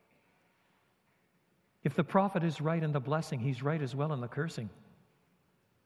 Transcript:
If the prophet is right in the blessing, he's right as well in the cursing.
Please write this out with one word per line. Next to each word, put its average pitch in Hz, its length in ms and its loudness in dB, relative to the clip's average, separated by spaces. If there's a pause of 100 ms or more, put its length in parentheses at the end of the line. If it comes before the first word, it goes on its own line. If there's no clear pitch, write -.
(1800)
If 147 100 0
the 180 80 6
prophet 190 400 4
is 165 180 0
right 160 220 0
in 156 80 0
the 143 100 0
blessing, 147 380 -2
he's 123 240 -2
right 151 180 0
as 131 140 -4
well 147 180 -2
in 131 80 -2
the 120 60 -6
cursing. 139 420 -6 (1160)